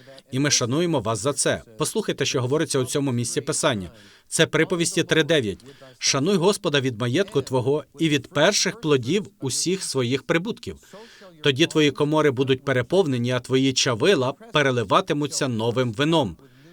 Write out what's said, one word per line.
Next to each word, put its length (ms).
І 80
ми 120
шануємо 480
вас 200
за 140
це. 280
Послухайте, 480
що 160
говориться 380
у 60
цьому 260
місці 300
Писання. 480
Це 180
Приповісті 580
три 200
дев'ять. 420
"Шануй 380
Господа 440
від 220
маєтку 400
твого 420
і 100
від 180
перших 540
плодів 460
усіх 420
своїх 400
прибутків. 540
Тоді 220
твої 260
комори 400
будуть 340
переповнені, 680
а 80
твої 340
чавила 600
переливатимуться 960
новим 460
вином". 440